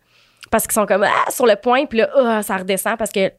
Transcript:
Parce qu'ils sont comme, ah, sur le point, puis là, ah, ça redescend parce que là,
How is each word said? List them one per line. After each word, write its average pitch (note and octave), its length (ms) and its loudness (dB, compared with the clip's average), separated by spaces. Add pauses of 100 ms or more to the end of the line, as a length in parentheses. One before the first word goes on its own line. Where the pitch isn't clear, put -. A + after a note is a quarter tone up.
(480)
Parce G#3+ 200 0
qu'ils - 60 -4
sont G#3 120 2
comme, G3+ 160 2
ah, - 300 2
sur C4+ 140 -2
le G#3 100 4
point, B3+ 300 0
puis A3+ 120 -4
là, A3 160 2
ah, A#3 300 2
ça G3 140 -4
redescend F#3+ 380 -4
parce G#3+ 140 -6
que - 80 -4
là, G3 200 0